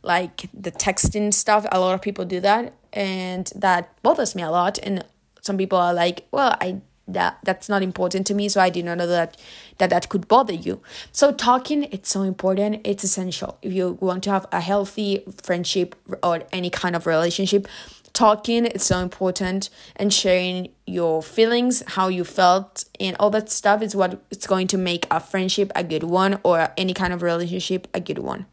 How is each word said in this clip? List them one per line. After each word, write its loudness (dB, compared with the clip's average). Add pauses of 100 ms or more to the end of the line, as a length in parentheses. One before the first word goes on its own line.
like -2
the -10
texting 2
stuff. 4
A 2
lot 2
of -4
people -6
do -4
that, 2 (200)
and -4
that 0
bothers 2
me -4
a -4
lot. 2
And -4 (380)
some -2
people 2
are 4
like, 0
"Well, 2
I, -4 (260)
that, -2
that's -4
not 0
important -2
to -2
me, 0
so 2
I 4
do -4
not -4
know -2
that, 0 (400)
that, 2
that 2
could -4
bother 4
you." -6 (320)
So 6
talking, 2
it's -8
so 0
important. 0
It's -4
essential. -4
If -8
you -2
want -2
to -2
have 0
a -2
healthy -2 (200)
friendship -2 (280)
or 0
any -4
kind -2
of -2
relationship, 2 (440)
talking 2
is -2
so 2
important, -4 (280)
and 0
sharing 2 (160)
your 0
feelings, 2
how 0
you -2
felt, 2 (140)
and -4
all 6
that 0
stuff 2
is -4
what 0
it's -8
going 0
to 0
make -2
a -4
friendship -2
a -2
good -4
one 2
or 2
any -2
kind -2
of -6
relationship -2
a -4
good -8
one. -8